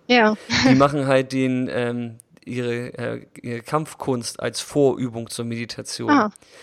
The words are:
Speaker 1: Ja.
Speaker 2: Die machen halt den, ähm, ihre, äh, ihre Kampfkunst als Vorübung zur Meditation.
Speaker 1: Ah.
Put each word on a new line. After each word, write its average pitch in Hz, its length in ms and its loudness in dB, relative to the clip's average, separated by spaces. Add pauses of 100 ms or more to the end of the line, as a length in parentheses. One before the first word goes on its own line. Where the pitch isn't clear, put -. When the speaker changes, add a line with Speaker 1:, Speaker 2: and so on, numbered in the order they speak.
Speaker 1:
Ja. 220 260 6 (340)
Speaker 2:
Die 254 60 8
machen 139 320 4
halt 131 260 2
den, 127 400 0
ähm, 120 440 -4 (280)
ihre, 120 540 -6
äh, 117 280 -6 (160)
ihre 120 180 -8
Kampfkunst 135 800 -4
als 117 200 -4
Vorübung 123 720 0
zur 117 160 -8
Meditation. 117 640 -6
Speaker 1:
Ah. 226 200 4 (320)